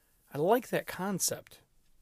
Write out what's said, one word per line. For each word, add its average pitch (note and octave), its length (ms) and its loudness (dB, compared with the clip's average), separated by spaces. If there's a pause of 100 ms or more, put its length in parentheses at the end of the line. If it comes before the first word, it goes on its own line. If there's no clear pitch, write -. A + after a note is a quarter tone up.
(320)
I C3+ 60 -4
like G#3+ 300 4
that - 180 -2
concept. - 720 -4 (440)